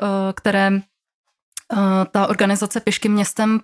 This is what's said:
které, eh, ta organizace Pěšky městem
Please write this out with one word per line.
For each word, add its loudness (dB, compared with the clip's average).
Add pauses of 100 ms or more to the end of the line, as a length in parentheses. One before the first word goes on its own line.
(340)
které, 0
eh, -4
ta 2
organizace 0
Pěšky -2
městem 0